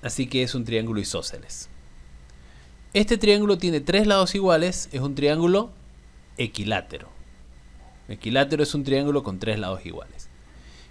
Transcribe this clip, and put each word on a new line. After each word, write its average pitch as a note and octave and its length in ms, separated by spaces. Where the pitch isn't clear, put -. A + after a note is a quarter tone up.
Así B2+ 260
que B2+ 160
es B2+ 120
un B2 80
triángulo A2+ 380
isósceles. - 640
Este G#3 240
triángulo G#3 400
tiene E3+ 240
tres F#3+ 260
lados G3 280
iguales. F3+ 580
Es C3 80
un C#3 140
triángulo E3+ 540
equilátero. G#2 720
Equilátero C#3 560
es D3 100
un C#3+ 120
triángulo C#3 360
con F#2+ 160
tres G#2+ 220
lados F#2+ 260
iguales. - 440